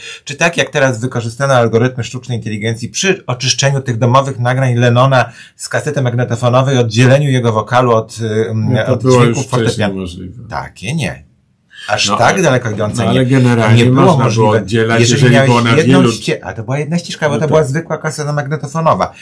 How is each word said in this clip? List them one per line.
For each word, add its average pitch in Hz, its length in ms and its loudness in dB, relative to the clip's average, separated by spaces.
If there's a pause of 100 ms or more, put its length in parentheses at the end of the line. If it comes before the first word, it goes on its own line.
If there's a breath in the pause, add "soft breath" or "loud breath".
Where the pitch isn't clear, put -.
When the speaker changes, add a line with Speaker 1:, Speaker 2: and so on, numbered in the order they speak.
(240 loud breath)
Speaker 1:
czy - 120 -12
tak 175 220 -2
jak 139 120 -2
teraz 135 300 -2
wykorzystano 123 540 -4
algorytmy 120 500 0
sztucznej 123 340 -10
inteligencji 113 520 -6
przy - 360 -4
oczyszczeniu 135 560 -2
tych 123 160 -6
domowych 127 420 0
nagrań 127 360 0
Lennona 123 560 2 (240 loud breath)
z - 140 -14
kasety 139 320 -4
magnetofonowej, 123 760 0
oddzieleniu 123 520 2
jego 127 240 0
wokalu 117 380 0
od, 110 280 -2 (300)
em, 110 240 -2
Speaker 2:
No 110 120 0
to 131 80 0
Speaker 1:
od 117 80 -2
Speaker 2:
było 127 180 4
Speaker 1:
dźwięków 117 180 2
Speaker 2:
już 123 100 -4
wcześniej 123 180 0
Speaker 1:
fortepianu. 107 340 -2
Speaker 2:
możliwe. 90 500 -12
Speaker 1:
Takie 78 460 -10
nie. 73 360 -6 (560 loud breath)
Aż 107 220 -2
Speaker 2:
No, 104 80 0
Speaker 1:
tak 135 160 2
Speaker 2:
ale, 185 100 0
Speaker 1:
daleko 127 280 0
idące 107 260 -4
Speaker 2:
no, 196 60 0
Speaker 1:
nie, - 60 0
Speaker 2:
ale 127 160 2
generalnie 120 580 4
Speaker 1:
nie - 80 4
było 127 40 4 (100)
Speaker 2:
można 185 80 6
było 123 120 2 (200)
Speaker 1:
możliwe. 107 180 2
Speaker 2:
oddzielać, 113 360 0
Speaker 1:
Jeżeli 120 220 4
Speaker 2:
jeżeli 120 140 6
Speaker 1:
miałeś 135 140 4
Speaker 2:
było 120 120 4
na 117 140 2
Speaker 1:
jedną 135 260 4
Speaker 2:
wielu 120 100 4
Speaker 1:
ście-, - 340 -6
a 95 80 -8
to 107 100 -10
była 131 160 -4
jedna 151 180 -4
ścieżka, - 320 -6
bo - 20 0
Speaker 2:
No 147 60 -2
Speaker 1:
to - 20 -4
Speaker 2:
tak. 147 100 -2
Speaker 1:
była 156 140 4
zwykła 143 340 -4
kaseta 147 360 -6
magnetofonowa. 147 880 -2